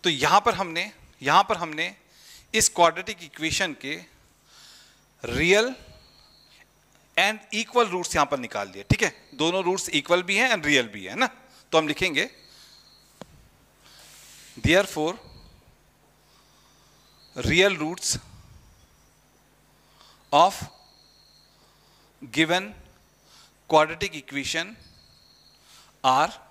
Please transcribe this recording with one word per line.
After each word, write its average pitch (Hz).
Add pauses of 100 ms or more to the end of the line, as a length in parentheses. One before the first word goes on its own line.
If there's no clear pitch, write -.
तो 180
यहाँ 170
पर 226
हमने, 175 (300)
यहाँ 156
पर -
हमने 165 (600)
इस 220
क्वाड्रेटिक 175
इक्वेशन 156
के 143 (1300)
real 180 (1400)
and 208
equal 220
roots 180
यहाँ 147
पर 139
निकाल 107
दिए, 98
ठीक -
है। 165 (220)
दोनों 175
रूट्स 185
इक्वल 170
भी 196
हैं 247
and 170
रियल 135
भी 104
है 98
ना। 247 (420)
तो 160
हम 156
लिखेंगे, 165 (2250)
therefore 165 (2250)
real 175
roots 156 (2250)
of 170 (1600)
given 165 (960)
quadratic 160
equation 160 (1300)
are 135 (180)